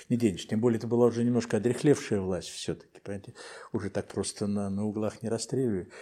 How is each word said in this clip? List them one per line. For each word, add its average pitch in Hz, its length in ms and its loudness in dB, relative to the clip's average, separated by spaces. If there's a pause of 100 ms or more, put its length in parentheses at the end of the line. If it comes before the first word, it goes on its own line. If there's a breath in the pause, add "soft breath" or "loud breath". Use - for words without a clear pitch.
не 120 80 2
денешь. 104 280 0
Тем 110 140 -2
более 117 200 4
это 117 80 -6
была 120 180 6
уже 117 180 2
немножко 120 320 2
одряхлевшая 120 640 4
власть 92 300 -2
все-таки, - 520 -8
понимаете, 101 340 -12 (360 loud breath)
уже 98 180 -4
так 101 200 -6
просто - 380 -4
на, 101 220 -2
на 98 160 -2
углах 107 380 -2
не 113 60 -4
расстреливали. 113 580 0 (140 loud breath)